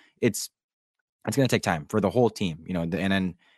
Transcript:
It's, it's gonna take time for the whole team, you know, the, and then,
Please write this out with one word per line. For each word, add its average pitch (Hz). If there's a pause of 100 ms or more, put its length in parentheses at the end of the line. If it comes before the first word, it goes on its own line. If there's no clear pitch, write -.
(200)
It's, - (760)
it's 110
gonna 135
take 113
time 85
for 110
the 95
whole 117
team, 82
you 92
know, 85
the, 85
and 95
then, 95 (240)